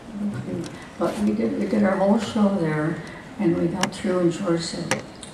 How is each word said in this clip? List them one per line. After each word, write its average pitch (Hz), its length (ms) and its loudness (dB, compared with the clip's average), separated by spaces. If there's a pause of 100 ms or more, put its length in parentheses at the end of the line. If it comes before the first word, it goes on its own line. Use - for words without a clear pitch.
(340)
"Okay." 175 360 -6 (280)
But - 220 -2
we 208 140 4
did, 226 260 0
we 196 80 0
did 208 160 4
our 190 140 4
whole 202 220 6
show 208 360 2
there, 160 460 0 (380)
and 175 180 4
we 175 100 2
got 196 260 -2
through, 180 260 0
and 175 120 4
George 170 300 0
said, - 400 -4 (320)